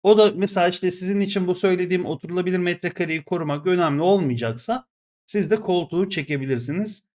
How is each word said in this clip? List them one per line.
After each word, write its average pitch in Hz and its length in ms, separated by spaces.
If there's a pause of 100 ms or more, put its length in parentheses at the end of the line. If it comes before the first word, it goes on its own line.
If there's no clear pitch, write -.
O 214 160
da 208 180
mesela 185 320
işte 180 220
sizin 185 300
için 196 260
bu 180 80
söylediğim 180 520
oturulabilir 180 520
metrekareyi 175 680
korumak 151 420
önemli 165 360
olmayacaksa 151 840 (400)
siz 190 240
de 214 60
koltuğu 180 520
çekebilirsiniz. 143 1000 (140)